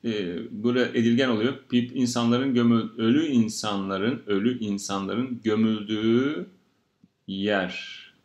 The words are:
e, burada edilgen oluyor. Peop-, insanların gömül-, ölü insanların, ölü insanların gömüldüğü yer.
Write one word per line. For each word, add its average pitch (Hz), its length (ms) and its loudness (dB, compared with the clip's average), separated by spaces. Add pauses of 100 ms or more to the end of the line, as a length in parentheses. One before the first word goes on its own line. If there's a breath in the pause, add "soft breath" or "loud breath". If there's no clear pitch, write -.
e, 101 340 -4 (120)
burada 120 380 0
edilgen 120 400 2
oluyor. 117 260 0 (180)
Peop-, 120 220 0
insanların 123 600 0
gömül-, 117 440 2
ölü 123 280 4
insanların, 104 1000 0
ölü 104 320 0
insanların 101 880 -4
gömüldüğü 110 1000 0 (800)
yer. 101 800 -4 (180)